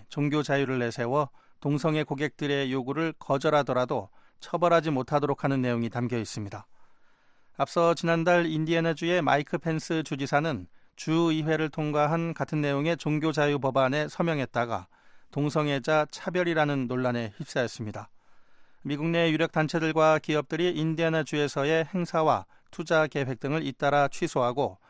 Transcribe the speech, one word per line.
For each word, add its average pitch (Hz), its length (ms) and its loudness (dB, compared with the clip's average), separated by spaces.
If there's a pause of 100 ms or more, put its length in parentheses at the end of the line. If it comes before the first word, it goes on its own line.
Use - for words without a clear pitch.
종교 147 340 0
자유를 135 380 0
내세워 123 500 0 (300)
동성애 151 420 0
고객들의 139 720 -2
요구를 139 480 -2
거절하더라도 135 880 0 (320)
처벌하지 165 500 2
못하도록 139 540 0
하는 139 180 0
내용이 117 280 0
담겨 120 280 -2
있습니다. 104 480 -8 (920)
앞서 170 380 2
지난달 170 520 4
인디애나주의 165 760 0
마이크 139 360 0
펜스 160 440 -2
주지사는 143 640 -2 (280)
주 165 380 0
의회를 156 380 0
통과한 156 640 0
같은 151 260 -2
내용의 147 380 0
종교 151 340 0
자유 147 260 2
법안에 135 500 0
서명했다가 120 800 -2 (440)
동성애자 147 800 0
차별이라는 156 760 0
논란에 120 520 -2
휩싸였습니다. 113 720 -6 (720)
미국 143 240 -4
내 170 260 2
유력 156 200 0
단체들과 156 640 2
기업들이 151 560 -2
인디애나주에서의 156 1200 0
행사와 160 500 0 (260)
투자 156 360 2
계획 131 340 -4
등을 151 260 -2
잇따라 143 420 2
취소하고 123 680 -2 (120)